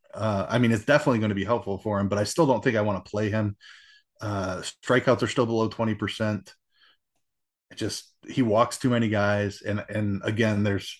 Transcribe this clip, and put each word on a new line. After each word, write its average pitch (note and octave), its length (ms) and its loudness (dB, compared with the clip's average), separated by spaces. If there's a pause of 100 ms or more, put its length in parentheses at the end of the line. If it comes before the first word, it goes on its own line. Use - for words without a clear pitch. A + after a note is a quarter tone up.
(140)
Uh, G2+ 340 -2
I A#2 100 2
mean, A#2 140 4
it's G#2+ 120 0
definitely C#3 340 4
gonna G#2+ 160 0
be F#2+ 100 -2
helpful G2+ 340 -2
for G#2 220 -2
him, G2+ 80 0
but G2+ 100 0
I G#2 60 2
still D#3+ 220 2
don't A#2 180 2
think A#2+ 120 2
I G#2+ 40 2
wanna G#2 200 -2
play G#2+ 280 -4
him. G#2 280 -2 (640)
Uh, F#2+ 420 -6 (220)
strikeouts B2 380 2
are A#2+ 40 0
still A#2+ 180 0
below A2+ 240 0
twenty A2 260 -2
percent. G#2 600 -4 (1160)
It - 60 -20
just, - 380 -8 (120)
he - 140 -2
walks A#2 380 2
too C3+ 100 0
many A#2 200 2
guys. G#2 520 0
And, G#2 300 -4
and G2+ 340 -4
again, G#2+ 380 0
there's G2 360 -2